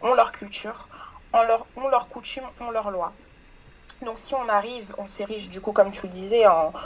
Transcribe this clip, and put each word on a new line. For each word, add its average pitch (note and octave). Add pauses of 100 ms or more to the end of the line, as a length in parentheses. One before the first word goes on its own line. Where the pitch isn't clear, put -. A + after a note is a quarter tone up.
ont A#3+
leur -
culture, - (460)
ont A3+
leur, A3+ (100)
ont C4
leurs B3
coutumes, C4 (180)
ont A#3+
leurs G#3
lois. F3 (920)
Donc A3+
si -
on B3
arrive, G#3
on G3+
s'érige G3+
du F#3+
coup, G#3+
comme G3+
tu -
le F3+
disais, G#3
en, E3 (140)